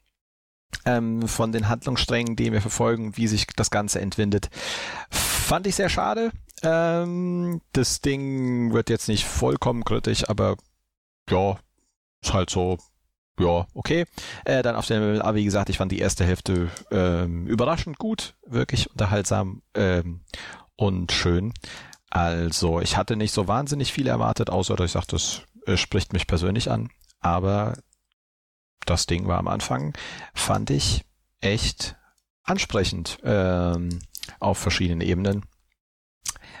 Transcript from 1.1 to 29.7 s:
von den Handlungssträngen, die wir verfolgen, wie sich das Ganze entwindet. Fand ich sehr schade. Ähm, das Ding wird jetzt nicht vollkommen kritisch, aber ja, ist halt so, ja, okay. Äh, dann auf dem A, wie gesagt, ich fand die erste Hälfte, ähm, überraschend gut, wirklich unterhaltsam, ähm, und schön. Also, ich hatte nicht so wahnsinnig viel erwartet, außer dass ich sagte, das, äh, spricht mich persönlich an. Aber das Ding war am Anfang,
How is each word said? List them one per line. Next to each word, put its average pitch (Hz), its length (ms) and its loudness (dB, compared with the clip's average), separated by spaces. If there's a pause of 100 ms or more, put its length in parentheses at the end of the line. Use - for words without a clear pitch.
von 113 240 0
den 110 160 0
Handlungssträngen, 120 680 0
die 117 160 2
wir 107 80 2
verfolgen, 113 560 0
wie 117 120 2
sich 104 180 2
das - 240 -2
Ganze 104 300 0
entwindet. 101 500 0 (600)
Fand - 560 0
ich 190 100 0
sehr 196 120 4
schade. 226 440 0 (300)
Ähm, 175 1000 2 (100)
das - 300 2
Ding 131 720 0
wird 113 160 2
jetzt - 180 0
nicht 104 160 2
vollkommen 127 600 0
kritisch, 110 440 0
aber 101 280 2 (760)
ja, 95 280 2 (640)
ist - 120 0
halt 90 160 2
so, 92 280 2 (600)
ja, 85 340 4
okay. 170 320 0 (400)
Äh, 131 180 2
dann 117 140 0
auf 110 100 -4
dem 107 360 2
A, 107 120 2
wie 104 100 2
gesagt, 101 260 0
ich - 80 -2
fand 95 120 0
die 95 80 -2
erste 95 280 2
Hälfte, 90 420 2 (220)
ähm, 87 560 2
überraschend 139 520 0
gut, - 360 -4 (100)
wirklich 123 460 0
unterhaltsam, 101 720 0 (120)
ähm, 87 460 0 (560)
und 92 340 0
schön. 92 440 2 (560)
Also, 85 720 2
ich 87 160 0
hatte 101 200 0
nicht 107 160 0
so 95 160 0
wahnsinnig 139 440 0
viel 131 160 0
erwartet, 113 420 0
außer 92 260 0
dass 90 100 2
ich 85 60 -2
sagte, - 240 -2
das, - 260 -4 (240)
äh, 95 100 2
spricht - 360 -2
mich 90 140 0
persönlich 95 440 0
an. 113 200 -2 (300)
Aber 98 540 0 (1080)
das 85 220 0
Ding 87 200 -2
war 90 120 0
am 90 100 -2
Anfang, 131 460 -4 (400)